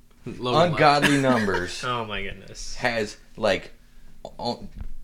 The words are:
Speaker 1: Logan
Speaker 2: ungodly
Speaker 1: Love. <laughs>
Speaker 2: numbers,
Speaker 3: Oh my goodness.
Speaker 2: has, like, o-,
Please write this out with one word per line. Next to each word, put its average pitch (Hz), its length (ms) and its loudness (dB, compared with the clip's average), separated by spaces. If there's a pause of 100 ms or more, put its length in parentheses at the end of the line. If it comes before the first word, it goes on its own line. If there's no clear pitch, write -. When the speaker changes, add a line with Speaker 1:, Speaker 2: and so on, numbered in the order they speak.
(260)
Speaker 1:
Logan 131 480 2
Speaker 2:
ungodly 143 460 6
Speaker 1:
Love. - 20 2
<laughs> 127 160 4
Speaker 2:
numbers, 92 460 0
Speaker 3:
Oh 123 220 -2
my 101 180 -6
goodness. 98 540 -10
Speaker 2:
has, 117 400 -2 (200)
like, 98 340 0 (680)
o-, 107 280 -6 (360)